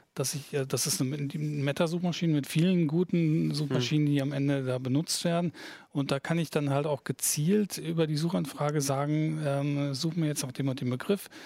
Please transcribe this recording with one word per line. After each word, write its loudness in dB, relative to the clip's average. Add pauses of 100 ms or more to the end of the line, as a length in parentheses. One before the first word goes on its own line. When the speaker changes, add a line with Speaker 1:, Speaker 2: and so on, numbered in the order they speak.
(160)
Speaker 1:
dass -2
ich, -10
äh, -2
das -2
ist 0
eine, 0
die -4
Meta-Suchmaschine 0
mit 2
vielen 4
guten 2
Suchmaschinen, 0
Speaker 2:
Mhm. 2
Speaker 1:
die 4
am -2
Ende 0
da -2
benutzt 0
werden. 2 (380)
Und -2
da 2
kann 0
ich -2
dann 0
halt 2
auch -2
gezielt 0
über 0
die -2
Suchanfrage 0
sagen, 0
ähm, 0
„Such -4
mir 0
jetzt -2
nach -6
dem -2
und -4
dem 0
Begriff -2 (160)